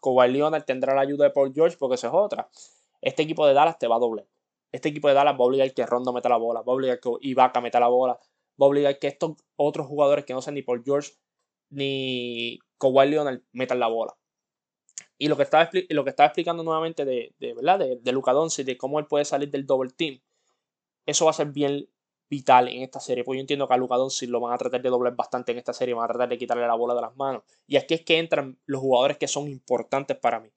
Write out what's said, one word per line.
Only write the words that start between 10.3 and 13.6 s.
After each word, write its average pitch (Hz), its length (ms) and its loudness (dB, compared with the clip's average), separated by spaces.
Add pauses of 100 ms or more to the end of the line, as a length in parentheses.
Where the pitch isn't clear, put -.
no 127 80 -4
sean 147 140 -10
ni 143 80 -8
Paul 123 200 -6
George 143 300 -2 (560)
ni 127 880 -6 (200)
Kawhi 135 300 4
Leonard 147 320 -2 (120)
metan 127 280 -4